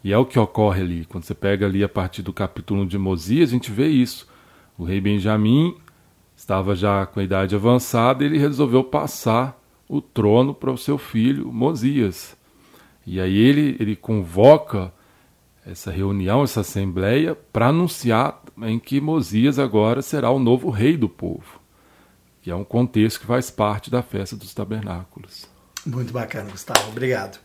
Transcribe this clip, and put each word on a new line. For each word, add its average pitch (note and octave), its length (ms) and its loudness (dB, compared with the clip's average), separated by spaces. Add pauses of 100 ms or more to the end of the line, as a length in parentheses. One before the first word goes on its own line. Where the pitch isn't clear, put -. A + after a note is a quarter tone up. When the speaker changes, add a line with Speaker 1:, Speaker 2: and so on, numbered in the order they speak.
Speaker 1:
E G2 100 -2
é G#2+ 60 4
o B2+ 80 4
que C#3 120 0
ocorre G2+ 440 2
ali. F2 220 -4
Quando E2+ 200 -12
você - 100 -8
pega G2 320 0
ali G2 180 0
a G2 40 -2
partir - 340 -6
do F2+ 100 -8
capítulo G2+ 500 -4
um G2 40 -2
de F#2 120 -4
Mosias, F#2+ 520 0
a - 20 -2
gente B2 180 -2
vê A#2 160 0
isso. B2+ 400 0 (500)
O F2 80 -10
rei F#2+ 160 -2
Benjamim G#2+ 760 2 (600)
estava F#2+ 380 -2
já G2 320 0
com - 140 -8
a - 20 -2
idade F#2+ 320 0
avançada B2 720 2
e - 20 0
ele D3+ 120 0
resolveu C3+ 440 2
passar C3 800 -2 (280)
o C#3+ 120 -2
trono A#2+ 540 2
para C3 180 -4
o B2 60 -6
seu C#3+ 200 -4
filho B2+ 540 -2
Mosias. B2 840 -2 (680)
E F#2 140 -6
aí F#2 160 0
ele, C#3 420 4
ele G#2+ 160 -2
convoca G2+ 1000 4 (720)
essa F#2 280 -12
reunião, G2 500 0
essa A#2 200 -2
assembleia, G2+ 720 -2 (160)
pra A#2 160 2
anunciar C#3 760 0 (200)
em A2+ 180 -2
que C#3 200 -2
Mosias C3+ 600 0
agora A2+ 420 2
será B2+ 280 -2
o C3+ 100 2
novo B2 300 2
rei A#2+ 260 2
do A#2+ 120 0
povo, - 520 -10 (840)
que F2+ 80 -10
é E2+ 60 -6
um G2 80 -6
contexto A2 560 0
que - 60 -18
faz B2 220 -2
parte G#2 400 -2
da B2 140 -2
festa G2 320 -8
dos G2 180 -18
tabernáculos. G2+ 960 -10 (400)
Speaker 2:
Muito B2 260 -6
bacana, A2 380 -10
Gustavo. A2 380 -4
Obrigado. A#2+ 560 -6